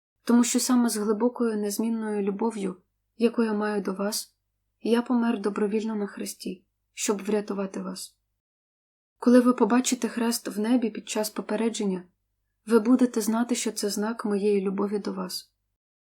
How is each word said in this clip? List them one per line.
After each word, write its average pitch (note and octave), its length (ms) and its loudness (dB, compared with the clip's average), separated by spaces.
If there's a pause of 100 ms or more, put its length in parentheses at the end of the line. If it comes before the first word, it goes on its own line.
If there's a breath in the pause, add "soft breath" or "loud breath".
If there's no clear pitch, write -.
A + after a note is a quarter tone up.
(240)
Тому A#3+ 200 6
що A#3+ 160 0
саме A#3+ 300 2
з A3 80 -2
глибокою A3 600 0
незмінною G#3+ 640 -2
любов'ю, G3+ 540 -2 (420)
яку A#3 260 2
я A3 100 0
маю G#3 280 -2
до F#3+ 120 -4
вас, G3+ 420 -6 (460)
я A#3 200 4
помер A#3 400 0
добровільно G#3 540 -2
на G3+ 120 -2
хресті, G3+ 560 -10 (300)
щоб G3+ 300 -2
врятувати G3+ 580 -4
вас. F#3 340 -12 (1040)
Коли B3 180 8
ви B3 140 6
побачите A#3+ 540 2
хрест A3+ 400 -2
в F#3+ 120 -4
небі A#3 300 2
під - 200 -10
час G#3+ 200 -2
попередження, G#3 720 -2 (640)
ви A3 140 4
будете A#3+ 420 4
знати, A#3 340 0
що A#3 160 -2
це G#3 180 -6
знак G#3+ 360 -4
моєї G3+ 360 2
любові G3+ 380 -2
до F#3+ 140 -6
вас. F#3 380 -10 (600)